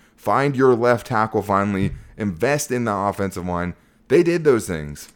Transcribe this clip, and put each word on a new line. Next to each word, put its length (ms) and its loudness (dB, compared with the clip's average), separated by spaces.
Find 380 0
your 200 6
left 320 2
tackle 360 0
finally. 500 0
Invest 520 -2
in 140 -2
the 100 -2
offensive 520 -4
line. 280 -4
They 140 4
did 220 0
those 220 4
things, 480 -8